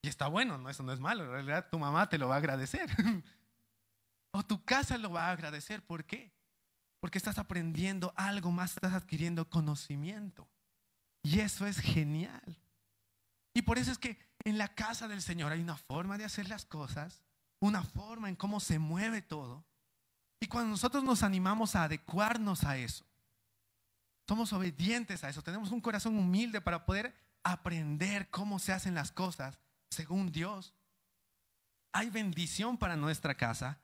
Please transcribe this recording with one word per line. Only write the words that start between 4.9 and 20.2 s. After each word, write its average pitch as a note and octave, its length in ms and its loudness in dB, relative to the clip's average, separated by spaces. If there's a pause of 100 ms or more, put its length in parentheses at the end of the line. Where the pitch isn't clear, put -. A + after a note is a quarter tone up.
lo G#3+ 120 -6
va E3+ 180 -2
a - 40 0
agradecer, D#3 500 -8
¿por E3 220 -8
qué? G#3+ 260 -10 (720)
Porque F3+ 160 -4
estás - 220 -2
aprendiendo F3 760 0
algo G3 360 0
más, F3 240 0
estás F#3 180 0
adquiriendo E3 560 0
conocimiento. D#3+ 960 -2 (760)
Y D#3 180 6
eso G3+ 260 0
es G3+ 120 -2
genial. D#3+ 800 0 (960)
Y A#3 80 4
por A#3 160 2
eso B3 120 0
es B3 60 -2
que A#3+ 220 -6 (260)
en G#3+ 140 0
la G#3 100 0
casa A3+ 400 -4
del G3+ 140 -6
Señor E3 300 -2
hay E3 100 0
una E3 160 -4
forma F#3 400 -4
de G#3+ 80 -6
hacer G3+ 240 -6
las G#3+ 160 -10
cosas, D3+ 560 -8 (360)
una G3+ 240 4
forma G#3+ 460 -6
en F#3 80 -4
cómo G3+ 240 -2
se D#3+ 180 2
mueve F#3 440 0
todo. C#3+ 420 -8 (760)